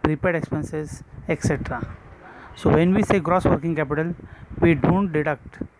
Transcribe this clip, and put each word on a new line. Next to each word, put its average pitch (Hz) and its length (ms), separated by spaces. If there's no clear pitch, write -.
prepaid 165 320
expenses, 151 680
et 160 160
cetera. 135 420
So - 140
when 170 240
we 208 100
say 202 160
gross 170 240
working 165 320
capital, 151 400
we 165 140
don't 175 360
deduct 151 520